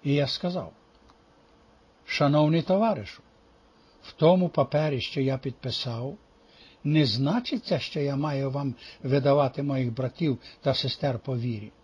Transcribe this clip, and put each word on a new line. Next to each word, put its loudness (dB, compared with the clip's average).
І 2
я 2
сказав: -6
«Шановний 4
товаришу, 0
в -20
тому 4
папері, 0
що -6
я 0
підписав, -8
не 4
значиться, -2
що -6
я -2
маю -2
вам -4
видавати 2
моїх -2
братів -2
та 0
сестер -2
по -4
вірі. -6